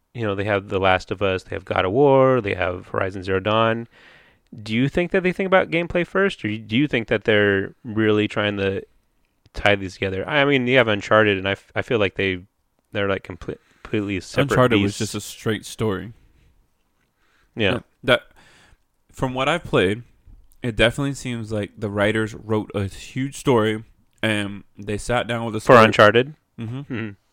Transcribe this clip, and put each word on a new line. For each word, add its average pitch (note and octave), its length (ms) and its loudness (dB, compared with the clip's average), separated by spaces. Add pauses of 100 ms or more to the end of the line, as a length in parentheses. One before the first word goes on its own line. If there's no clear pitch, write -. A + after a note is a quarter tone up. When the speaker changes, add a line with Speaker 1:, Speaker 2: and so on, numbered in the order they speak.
(120)
Speaker 1:
you A#2+ 100 -10
know, G#2 120 -2
they G2 100 -4
have G2+ 240 -2
The G2+ 100 -2
Last F#2 320 2
of G2+ 120 -8
Us, F#2 220 -2
they F#2 120 -10
have F2 80 -12
God F#2 220 0
of F#2+ 60 -2
War, C3 500 4
they G2 120 -4
have F2+ 340 -4
Horizon G2 340 -4
Zero F#2+ 180 -2
Dawn. A2+ 480 0 (760)
Do G#2 120 -6
you B2+ 160 2
think F3 220 -2
that F#3+ 100 0
they F3+ 100 0
think G3 140 -4
about F#3 240 2
gameplay E3+ 360 -2
first, F#3+ 380 -2
or G#2+ 100 -4
do A2 220 -2
you D3 100 4
think A#2+ 220 -2
that G#2+ 160 0
they're G2+ 500 2 (100)
really G#2+ 440 2
trying G#2 300 -4
to G2 240 -2 (720)
tie G2+ 220 2
these F#2+ 180 -8
together? F#2+ 340 -4
I D3 160 2
mean, C3+ 220 2
you B2+ 100 2
have A#2 120 4
Uncharted, G#2 500 4
and F#2+ 100 -4
I, G2 40 0
f-, - 220 -10
I G2 80 -4
feel A#2+ 160 -2
like G2 180 0
they, F#2 260 -2 (500)
they're, G2+ 160 -4
like, G2 140 -4
comple-, - 360 -12 (240)
completely G#2 380 -4
separate - 320 -2
Speaker 2:
Uncharted A#2+ 300 4
was G2 80 0
Speaker 1:
beasts. - 80 -8
Speaker 2:
just A2 160 -6
a G#2+ 60 -8
straight - 440 -6
story. G#2 480 -6 (1400)
Speaker 1:
Yeah. G#2 160 2
Speaker 2:
Yeah, - 60 -2 (260)
that, B2 180 4 (880)
from B2+ 220 -4
what C3 140 -2
I've E3+ 160 -2
played, A2 380 0 (600)
it A#2+ 140 -6
definitely B2+ 380 0
seems A#2 380 -10
like G#2 260 -4
the G#2+ 100 -6
writers G#2 460 0
wrote G#2+ 400 -4
a G2+ 120 -2
huge C3 500 -8
story, A2 480 0 (380)
and G2+ 420 -4 (120)
they G#2 220 -8
sat A#2+ 280 -4
down A#2 200 -4
with G#2+ 100 -6
a A2 40 -8
Speaker 1:
For - 140 8
Speaker 2:
story- A2+ 100 10
Speaker 1:
Uncharted? A2+ 500 6 (240)
Speaker 2:
Mm-hmm. A#2+ 220 -10
Speaker 1:
Mm-hmm. A2+ 300 -8 (220)